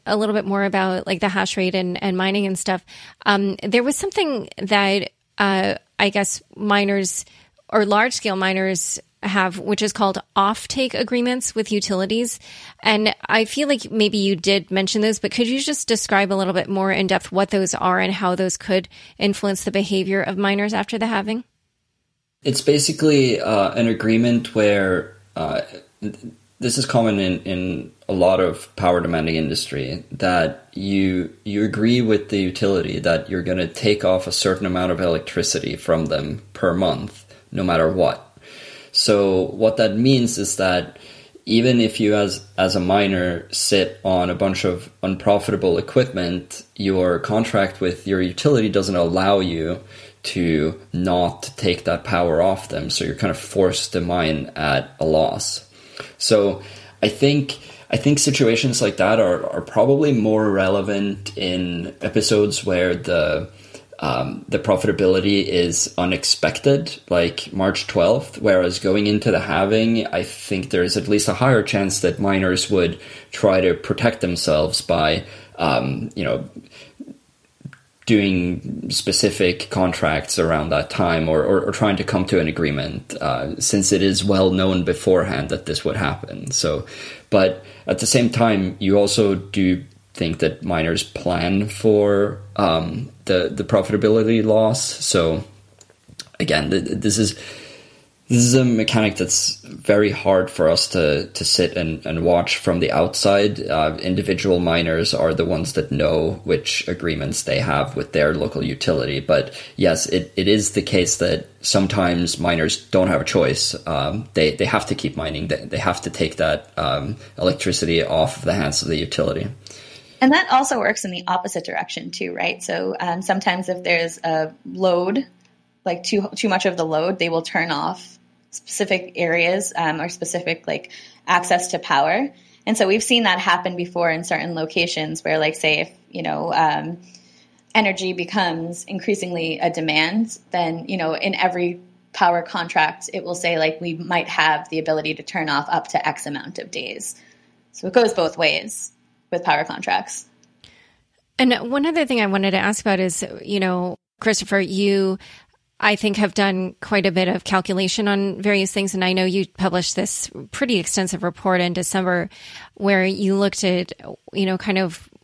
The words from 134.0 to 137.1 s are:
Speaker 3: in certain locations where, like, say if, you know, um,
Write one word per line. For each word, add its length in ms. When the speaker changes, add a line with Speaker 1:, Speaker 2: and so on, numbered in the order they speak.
Speaker 3:
in 140
certain 320
locations 680
where, 140
like, 160
say 280
if, 100
you 140
know, 300
um, 440